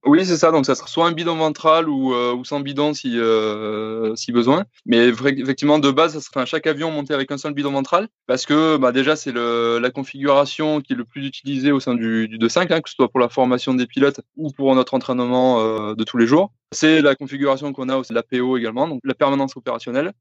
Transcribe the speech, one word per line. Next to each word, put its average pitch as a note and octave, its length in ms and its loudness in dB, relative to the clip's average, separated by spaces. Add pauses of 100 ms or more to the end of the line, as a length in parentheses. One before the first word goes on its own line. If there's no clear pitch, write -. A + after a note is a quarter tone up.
Oui, E3 200 6
c'est F3 100 2
ça. D#3+ 140 4
Donc, D3+ 160 2
ça C3+ 80 2
sera - 120 -8
soit E3 200 0
un E3+ 60 0
bidon E3 240 -4
ventral D#3+ 520 2
ou, C3 240 -2
euh, B2 220 0
ou B2+ 100 -8
sans C#3+ 160 -6
bidon C#3+ 320 -2
si, B2 260 -4
euh, A2 960 -2
si - 160 -8
besoin. B2+ 320 2 (200)
Mais A#2+ 260 6
vrai, B2+ 280 0
effectivement, C#3 400 0
de C#3+ 120 4
base, D#3+ 240 2
ça D#3 60 -8
sera, - 240 -6
chaque D#3 220 -6
avion D#3 240 -2
monté D3 240 -6
avec C3+ 160 -4
un C#3+ 80 -6
seul D3 160 -8
bidon C#3+ 160 -4
ventral C#3 380 -2 (180)
parce B2+ 180 -2
que, D#3 320 4
bah, B2+ 160 2
déjà, C3+ 240 2
c'est C#3+ 160 -8
le, A#2 460 0
la B2 120 0
configuration C#3+ 920 0
qui C#3 100 -6
est B2+ 40 -2
le A#2+ 100 -8
plus C#3 180 -12
utilisée C#3 480 -2
au C#3 80 2
sein B2+ 140 -2
du, A2+ 340 -2
du A2 80 -12
deux A2+ 140 0
cinq, F3 200 0
hein, D#3+ 120 0
que - 80 -14
ce - 60 -18
soit B2+ 120 2
pour C3 120 -2
la A#2+ 100 2
formation B2+ 420 0
des B2+ 140 0
pilotes C3+ 340 0 (160)
ou D3+ 140 -8
pour C3+ 240 0
notre B2+ 180 2
entraînement, B2+ 680 0
euh, A2 340 -2
de A2+ 100 -4
tous B2 140 -4
les A#2 80 6
jours. E3 260 2 (200)
C'est D#3+ 280 4
la C#3+ 140 4
configuration C#3 580 -4
qu'on C3 160 -8
a C3 80 -2
au C3 60 -4
sein A#2+ 100 -12
de A2+ 60 0
la A2+ 60 -2
P B2+ 180 -2
O B2+ 160 0
également, A#2 280 -2
donc D3 180 -8
la C3+ 100 -4
permanence C#3 420 0
opérationnelle. B2+ 640 -6